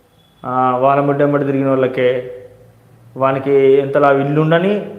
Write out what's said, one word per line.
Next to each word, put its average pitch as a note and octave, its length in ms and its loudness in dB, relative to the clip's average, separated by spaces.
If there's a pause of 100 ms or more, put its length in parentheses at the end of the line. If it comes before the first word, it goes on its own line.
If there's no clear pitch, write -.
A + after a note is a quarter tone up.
(460)
ఆ, B2+ 360 -2
వాళ్ళ C#3 200 2
ముడ్డెమ్మడి C#3+ 440 0
తిరిగిన C3+ 240 -2
వాళ్ళకే, B2+ 600 -2 (840)
వానికి C3+ 340 -2
ఎంతలా C#3 600 4
ఇల్లు C#3+ 300 0
ఉండని, F3 440 0 (140)